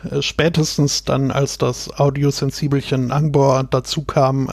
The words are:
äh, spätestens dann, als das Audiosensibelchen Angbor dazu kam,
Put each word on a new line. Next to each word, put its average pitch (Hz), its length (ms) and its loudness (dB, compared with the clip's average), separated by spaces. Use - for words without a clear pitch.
äh, 143 100 -2
spätestens 151 840 0
dann, 135 260 0
als 139 260 -2
das - 420 -4
Audiosensibelchen 139 1120 0
Angbor 139 540 2
dazu 135 380 -2
kam, 135 500 0